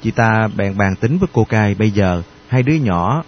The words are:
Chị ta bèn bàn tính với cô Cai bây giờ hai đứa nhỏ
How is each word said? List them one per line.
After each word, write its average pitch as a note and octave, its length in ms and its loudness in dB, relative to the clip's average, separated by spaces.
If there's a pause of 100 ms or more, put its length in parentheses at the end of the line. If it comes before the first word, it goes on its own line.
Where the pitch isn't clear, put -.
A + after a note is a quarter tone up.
Chị - 80 -2
ta A2 460 0
bèn G2 200 -2
bàn G2 240 0
tính C3 180 0
với F#3 140 0
cô A2 120 2
Cai G#2+ 300 0
bây G#2+ 160 0
giờ F#2 320 0 (260)
hai B2+ 140 2
đứa C#3 120 2
nhỏ A2+ 540 0